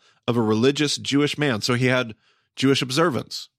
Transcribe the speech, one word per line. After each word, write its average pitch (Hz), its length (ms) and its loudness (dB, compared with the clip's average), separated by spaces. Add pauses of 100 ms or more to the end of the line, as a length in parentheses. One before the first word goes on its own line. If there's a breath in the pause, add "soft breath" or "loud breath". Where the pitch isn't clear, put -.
(280 soft breath)
of 117 80 2
a 120 60 2
religious 131 540 2
Jewish 139 420 -2
man. 135 220 0
So 123 140 0
he 127 120 0
had 127 280 0 (420)
Jewish 135 260 2
observance. 135 640 -2 (100)